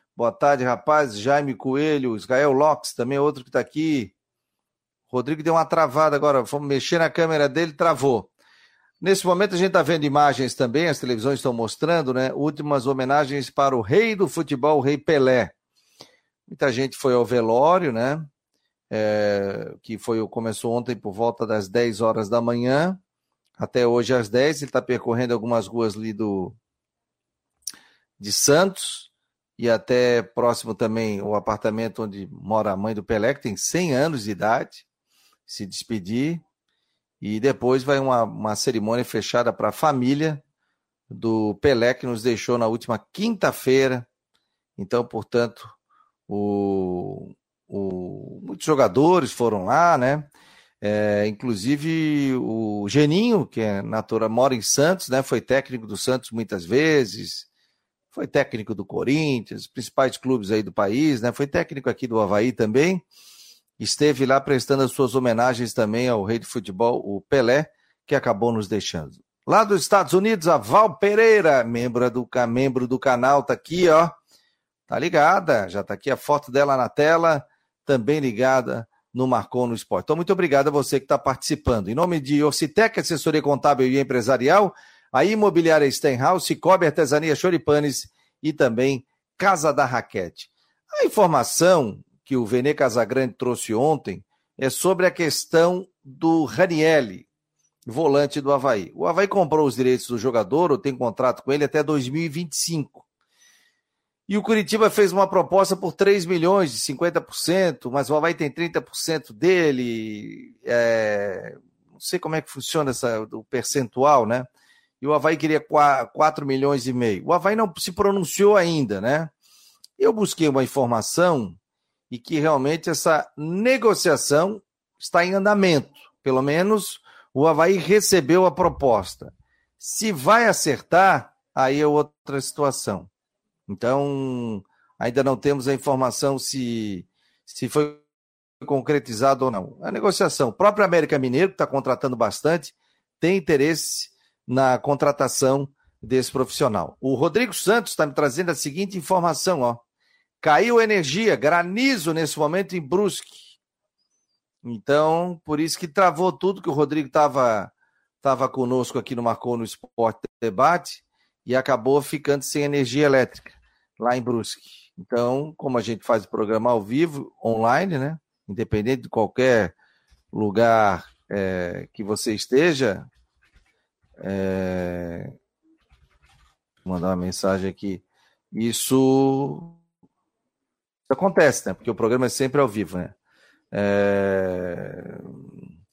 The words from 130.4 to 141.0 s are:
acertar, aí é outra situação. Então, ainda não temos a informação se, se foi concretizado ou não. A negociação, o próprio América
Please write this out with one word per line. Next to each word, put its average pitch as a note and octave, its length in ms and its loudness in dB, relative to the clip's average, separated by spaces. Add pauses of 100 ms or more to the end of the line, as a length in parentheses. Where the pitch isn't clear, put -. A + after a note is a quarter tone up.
acertar, E3+ 880 2 (200)
aí C3+ 260 2
é D3+ 60 4
outra D3 540 0
situação. B2 680 -4 (640)
Então, B2+ 920 -4 (340)
ainda B2 240 0
não C3 140 0
temos C#3 320 -2
a C#3 60 0
informação C3 640 -2
se, A2+ 640 -6 (400)
se - 220 -8
foi D3 320 -2 (640)
concretizado C3+ 800 0
ou C3 60 2
não. G2 300 -8
A - 120 -8
negociação, F3 560 0
o G#2+ 40 -4
próprio G#3 320 2
América E3 360 2